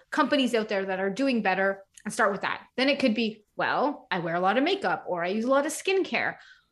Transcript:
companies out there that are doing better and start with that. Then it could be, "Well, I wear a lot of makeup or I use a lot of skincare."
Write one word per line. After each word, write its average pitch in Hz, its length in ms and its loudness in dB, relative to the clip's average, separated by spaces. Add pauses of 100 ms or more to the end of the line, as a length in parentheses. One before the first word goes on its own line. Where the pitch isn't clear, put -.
companies 269 460 2
out 214 140 0
there 196 160 -2
that 190 160 -2
are 196 80 0
doing 240 320 0
better 196 420 0 (220)
and 208 80 -8
start 214 180 2
with 190 100 -6
that. - 200 -4 (160)
Then 254 100 2
it 277 120 2
could 254 140 2
be, 220 300 -2 (140)
"Well, 180 540 0
I 185 80 -2
wear 165 160 -2
a 175 40 0
lot 190 180 2
of 262 60 4
makeup 285 440 0
or 170 160 -4
I 175 60 -2
use 220 160 -2
a 247 40 0
lot 277 160 4
of 311 80 -4
skincare." 247 600 -2 (360)